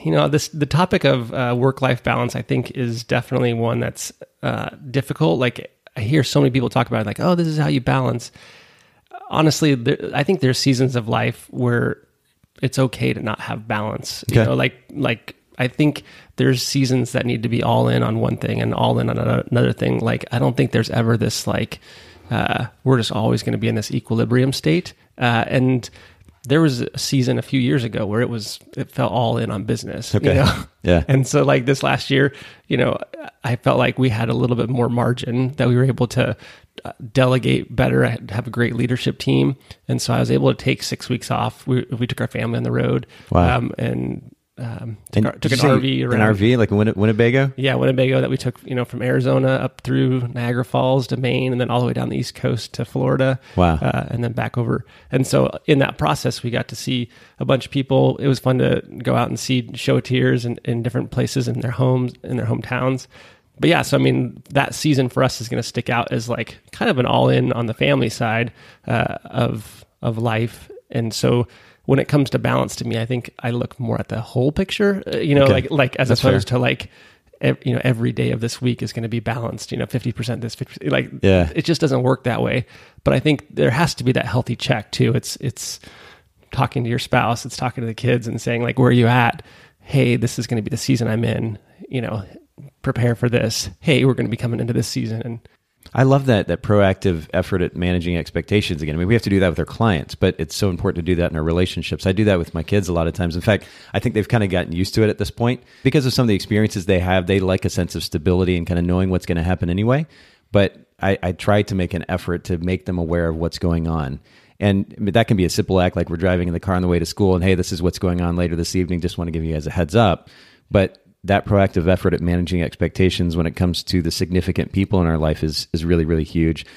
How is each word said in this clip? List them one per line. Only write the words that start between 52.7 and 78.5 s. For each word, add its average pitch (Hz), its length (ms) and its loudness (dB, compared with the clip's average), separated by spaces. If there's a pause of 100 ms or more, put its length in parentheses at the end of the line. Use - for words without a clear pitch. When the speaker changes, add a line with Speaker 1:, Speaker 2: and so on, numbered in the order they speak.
Speaker 1:
to - 100 -6
Florida. 131 540 0 (180)
Speaker 2:
Wow. 85 180 4
Speaker 1:
Uh, - 340 -2
and 120 140 -4
then 117 100 -2
back 117 240 -6
over. 123 300 -2 (240)
And 135 160 0
so - 240 2 (160)
in 147 140 4
that 139 180 0
process, 143 440 -2
we 120 80 -4
got 120 180 -4
to 127 80 -14
see 123 340 -4 (280)
a 139 60 -6
bunch 127 220 0
of - 40 -16
people. 131 460 2
It 139 120 -2
was 127 100 2
fun 127 200 0
to - 240 2 (200)
go 127 120 0
out 120 140 0
and 120 100 -4
see 127 240 0
Showiteers 127 840 0
in, 120 180 -6
in 117 180 -2
different 123 280 -4
places 127 380 -2
in 123 120 -4
their 120 120 -4
homes, 127 500 0
in 127 160 -6
their 110 80 -2
hometowns. 127 640 -2 (500)
But 147 100 2
yeah, 160 140 4
so, - 160 0
I - 20 2
mean, 131 500 0
that 135 240 0
season 135 360 2
for 139 120 0
us - 180 0
is 113 100 -8
gonna 123 120 -2
stick - 280 -6
out 120 220 -2
as, 120 180 -2
like, 117 280 -6 (140)
kind 233 180 -2
of 143 80 0
an 123 60 4
all 127 240 4
in 127 240 4
on 120 140 -2
the 110 80 -4
family 135 360 2
side, 117 420 -2 (340)
uh, 117 380 -2
of, - 600 -4 (160)
of 117 180 -4
life. 113 520 -4 (200)
And 113 220 -4
so 123 340 0 (400)
when 135 120 4
it - 80 0
comes 143 240 2
to - 80 0
balance 123 380 -2
to - 80 -6
me, 113 140 -4
I 113 80 -2
think 123 320 -6
I 120 140 -4
look - 280 -6
more 113 180 -2
at - 100 -8
the 107 120 -6
whole 127 320 0
picture, 196 540 0
uh, - 120 -4
you 147 160 2
know, 139 100 6
Speaker 2:
Okay. 131 80 6
Speaker 1:
like, 131 180 0
like, 139 260 0
as 127 120 0
Speaker 2:
That's 113 120 2
Speaker 1:
opposed 98 300 4
Speaker 2:
fair. 123 80 2
Speaker 1:
to, - 20 0
like, 127 300 -2 (500)
ev-, 131 240 2
you 127 80 0
know, 123 100 0
every 120 300 0
day 123 200 -2
of 117 80 -2
this 117 200 -6